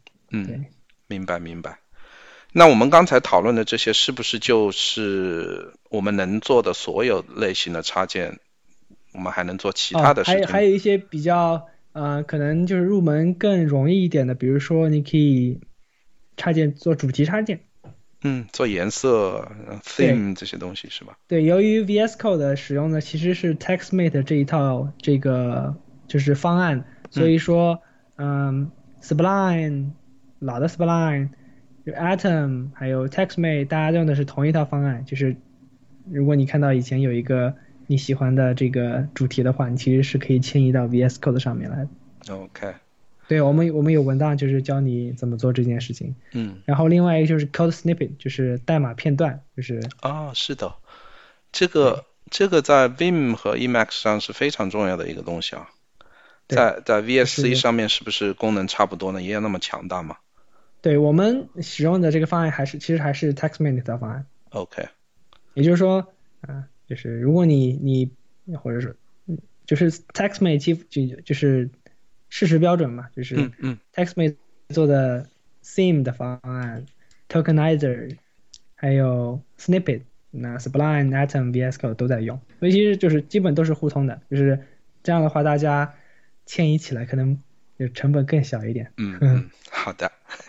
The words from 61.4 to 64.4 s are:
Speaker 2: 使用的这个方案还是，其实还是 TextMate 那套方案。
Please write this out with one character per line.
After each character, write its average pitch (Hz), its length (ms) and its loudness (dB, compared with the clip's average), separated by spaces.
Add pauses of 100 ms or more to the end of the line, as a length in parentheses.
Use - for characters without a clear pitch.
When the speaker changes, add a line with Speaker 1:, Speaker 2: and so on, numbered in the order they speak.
Speaker 2:
使 - 220 -6
用 175 180 2
的 165 100 2
这 156 80 2
个 160 60 2
方 170 160 -2
案 160 100 0
还 139 140 -4
是， 143 140 -10
其 - 80 -10
实 165 140 0
还 143 120 -2
是 147 200 -2
TextMate 147 440 -2
那 123 40 -4
套 120 160 -8
方 113 120 -8
案。 131 160 -10 (240)